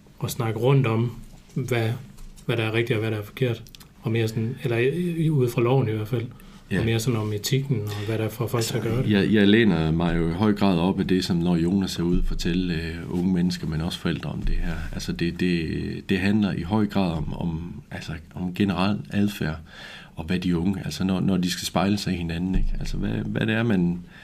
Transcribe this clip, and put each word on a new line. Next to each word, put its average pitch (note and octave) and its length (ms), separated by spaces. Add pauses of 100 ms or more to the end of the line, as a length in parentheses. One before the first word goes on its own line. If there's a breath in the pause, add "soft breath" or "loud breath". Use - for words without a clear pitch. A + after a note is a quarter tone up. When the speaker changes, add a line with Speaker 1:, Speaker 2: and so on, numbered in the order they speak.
(240)
Speaker 1:
at - 80
snakke A2 280
rundt C3+ 280
om, A2+ 240 (420)
hvad, A2+ 360 (560)
hvad A#2+ 120
der A2+ 60
er A2 100
rigtigt A#2 240
og G#2 40
hvad A2 100
der G#2+ 60
er G#2 80
forkert, A#2+ 380 (380)
og A2+ 100
mere A2+ 160
sådan, A2+ 360
eller A#2 140
i, E3 340 (140)
i, D#3 40
ud C3 200
fra B2 120
loven B2 260
i G#2+ 40
hvert G#2+ 160
fald, A2+ 180 (460 loud breath)
Speaker 2:
Ja. F#2+ 80
Speaker 1:
og A2 60
mere A2+ 140
sådan A2+ 200
om G#2+ 140
etikken, A#2 480
og G#2 260
hvad A2+ 100
der A2 120
får A2 180
folk A2+ 160
til - 100
at G#2+ 120
Speaker 2:
Altså, A#2 100
Speaker 1:
gøre C3 80
det. A2 80
Speaker 2:
jeg, G2 220
jeg G#2 140
læner G2 440
mig E2 260
jo E2 120
i E2 40
høj G#2 200
grad G2 260
op F2+ 200
af E2+ 80
det, F#2 180
som F2+ 120
når F2 180
Jonas F2+ 440
er E2+ 40
ude F2+ 160
og - 60
fortælle, F2 480
øh, E2 220 (140)
unge F2+ 240
mennesker, F2 340
men D#2 140
også F2 180
forældre D2+ 300
om D2 120
det - 140
her. F2 180 (200)
Altså, - 180
det, E2+ 280
det, E2 680
det F#2+ 100
handler G2+ 340
i - 80
høj G#2 260
grad F#2+ 240
om, D#2+ 220
om, E2 480 (100)
altså, F2 200 (240)
om F2+ 180
generel G2 460 (100)
adfærd, G2+ 500 (560 loud breath)
og - 100
hvad F2+ 140
de F2+ 180
unge, G2 280
altså, - 180
når, F#2 160
når F#2 180
de F2+ 140
skal - 140
spejle G2 320
sig F#2 160
i F2+ 40
hinanden, E2+ 380
ikke? - 240
Altså, - 180
hvad, F#2+ 140
hvad G#2+ 360
det A2 80
er, A2+ 80
man, F2+ 360 (240 loud breath)